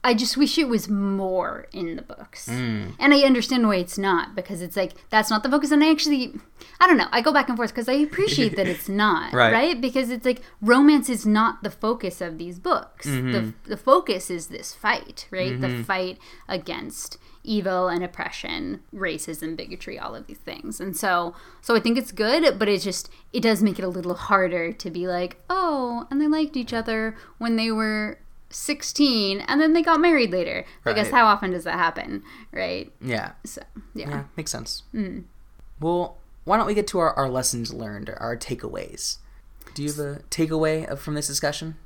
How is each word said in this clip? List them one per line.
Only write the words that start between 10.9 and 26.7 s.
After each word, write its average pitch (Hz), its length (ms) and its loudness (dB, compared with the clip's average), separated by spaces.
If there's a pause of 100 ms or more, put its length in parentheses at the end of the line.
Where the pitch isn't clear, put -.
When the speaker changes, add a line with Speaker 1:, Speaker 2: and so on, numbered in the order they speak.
Speaker 1:
is 226 160 -4
not 214 380 4
the - 80 -6
focus 214 500 -4
of 165 160 -8
these 170 220 -12
books. - 460 -2
Speaker 2:
Mm-hmm. 127 260 -2
Speaker 1:
The, 113 220 -2 (120)
the 208 120 -8
focus 262 520 2
is 170 180 -8
this - 260 -12
fight, - 580 -4
right? 185 280 -4
The - 80 -2
Speaker 2:
Mm-hmm. 123 160 -4
Speaker 1:
fight 185 360 -4 (280)
against - 680 -10 (260)
evil 185 460 0
and 170 140 -2
oppression, - 800 -8 (140)
racism, 160 640 -6
bigotry, - 420 -12
all - 160 -10
of - 120 -16
these 202 100 -18
things. - 420 -14
And 190 160 -8
so, 175 380 0 (280)
so 233 140 2
I 220 60 6
think 233 160 2
it's - 160 -4
good, 254 460 4
but 208 100 2
it 196 120 2
just, - 280 -6 (240)
it 240 80 0
does 214 220 4
make 196 160 2
it 185 40 -4
a 185 60 -4
little 180 260 -6
harder 180 580 0
to - 180 -10
be 175 160 -6
like, 180 300 -4 (120)
"Oh, 285 640 -2
and 277 100 0
they 302 60 4
liked 302 300 0
each 240 160 -4